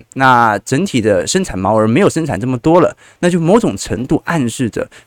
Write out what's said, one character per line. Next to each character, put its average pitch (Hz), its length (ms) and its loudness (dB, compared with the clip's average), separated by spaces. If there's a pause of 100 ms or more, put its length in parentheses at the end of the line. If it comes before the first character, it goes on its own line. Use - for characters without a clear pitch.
(140)
那 120 460 2
整 147 260 -2
体 123 160 -2
的 98 240 2
生 190 180 -2
产 - 140 -8
毛 95 180 0
额 110 120 2
没 117 120 2
有 196 80 4
生 160 160 -2
产 110 160 -4
这 113 60 -6
么 127 140 -2
多 165 200 2
了， - 160 2 (240)
那 175 100 0
就 175 100 0
某 170 200 2
种 135 160 -2
程 107 300 -6
度 151 200 -2
暗 156 220 -2
示 113 220 -4
着 - 180 -6 (200)